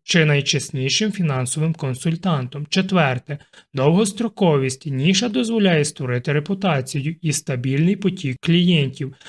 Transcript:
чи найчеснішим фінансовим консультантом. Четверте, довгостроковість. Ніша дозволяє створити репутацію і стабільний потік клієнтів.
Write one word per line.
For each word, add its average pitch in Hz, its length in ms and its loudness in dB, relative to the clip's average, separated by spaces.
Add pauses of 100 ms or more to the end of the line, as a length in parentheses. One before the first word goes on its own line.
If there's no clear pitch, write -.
чи 165 220 2
найчеснішим 139 840 0
фінансовим 151 640 -2
консультантом. 143 960 -4
Четверте, 156 680 0 (360)
довгостроковість. 160 1120 2
Ніша 175 440 0
дозволяє 208 560 2
створити 127 480 -4
репутацію 147 880 -2
і 156 120 0
стабільний 139 600 0
потік 185 460 -4
клієнтів. 156 760 2 (140)